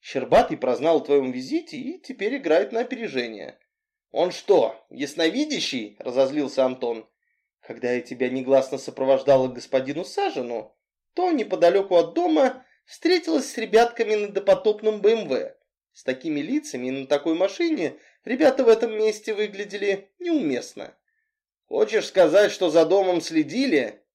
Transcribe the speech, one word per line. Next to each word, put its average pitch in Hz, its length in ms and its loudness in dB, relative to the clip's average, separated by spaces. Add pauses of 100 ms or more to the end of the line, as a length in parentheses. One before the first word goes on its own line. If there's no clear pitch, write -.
Щербатый 135 560 2
прознал 127 400 2
о 135 40 2
твоем 139 300 2
визите 180 460 -6
и 302 240 -10
теперь 269 360 -6
играет 185 340 2
на 226 80 -4
опережение. 131 800 -8 (500)
"Он 175 220 -2
что, - 580 -2
ясновидящий?" — 165 1080 -4
разозлился 131 680 0
Антон. 123 420 -6 (520)
"Когда 123 320 -8
я 123 100 -2
тебя 123 280 -4
негласно 131 500 0
сопровождала 131 680 2
к 127 60 -8
господину 135 520 -4
Сажину, 120 680 -6 (380)
то 359 160 0
неподалеку 196 680 2
от 165 200 2
дома 311 500 2 (200)
встретилась 330 600 0
с - 140 -10
ребятками 214 560 2
на 208 140 -4
допотопном 208 720 0
Б 208 100 6
М 208 160 -2
В. 117 280 -4 (360)
С - 120 -20
такими 143 360 -4
лицами 156 480 -4
и 131 40 -4
на 135 140 -6
такой 160 300 0
машине 196 640 -2 (260)
ребята 262 380 2
в 226 60 6
этом 220 280 2
месте 214 380 -2
выглядели 196 840 -6
неуместно". 254 800 -4 (760)
"Хочешь 208 320 0
сказать, 180 460 4
что 180 180 0
за 160 160 6
домом 180 340 2
следили?" 160 840 -2 (120)